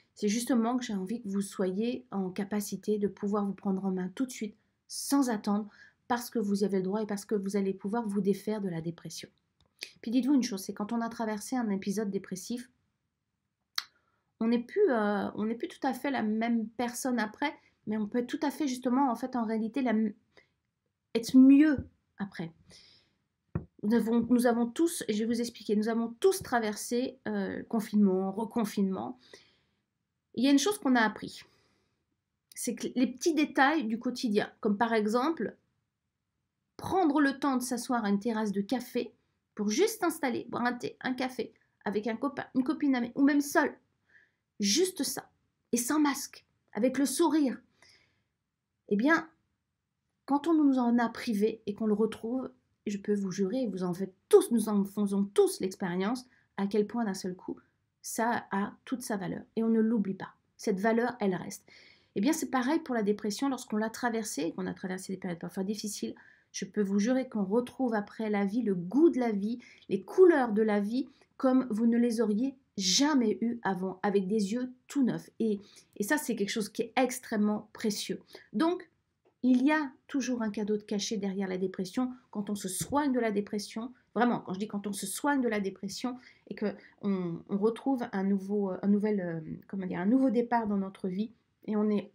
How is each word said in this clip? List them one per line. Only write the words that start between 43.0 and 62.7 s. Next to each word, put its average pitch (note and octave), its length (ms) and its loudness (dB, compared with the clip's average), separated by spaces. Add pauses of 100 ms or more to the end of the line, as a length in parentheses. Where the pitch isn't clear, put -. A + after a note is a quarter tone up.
ou C#4+ 80 2
même D4 180 6
seul, D4 360 2 (840)
juste C#4 420 2
ça, - 260 -8 (440)
et A#3+ 40 4
sans D4 220 0
masque, - 460 -2 (260)
avec B3+ 260 0
le C#4 80 2
sourire. C#4+ 560 2 (1300)
Eh G#3 80 0
bien, D4+ 340 4 (960)
quand C#4+ 220 0
on E4 60 4
nous C#4+ 260 6
en A#3+ 180 4
a A#3+ 120 4
privé A3 560 -2
et G#3 100 -4
qu'on A3+ 100 -4
le G#3+ 80 4
retrouve, A3+ 560 -2 (360)
je G3+ 120 -4
peux G#3 160 0
vous G3 180 -2
jurer, F#3 360 0
vous F#3 160 -4
en F3+ 100 0
faites F#3+ 200 -8 (160)
tous, G4 220 8
nous A3 180 2
en G3+ 140 4
faisons G3+ 400 0
tous F#4 360 2
l'expérience, F#3+ 680 -4 (320)
à G3 100 -2
quel G#3 200 0
point A#3 180 -4
d'un G3 80 -4
seul F#3 220 -8
coup, - 220 -12 (440)
ça A3+ 500 -2
a - 220 -2 (120)
toute B3+ 160 -6
sa G#3+ 160 -4
valeur. F3+ 260 -6 (120)
Et A3 80 0
on A3+ 60 2
ne A3+ 100 4
l'oublie G#3+ 340 2
pas. - 200 -12 (240)
Cette G3 220 -2
valeur, A3+ 400 2
elle G3 160 0
reste. - 280 -10 (520)
Eh G3+ 60 -2
bien, C#4 120 4
c'est D4 180 -6
pareil C4 280 0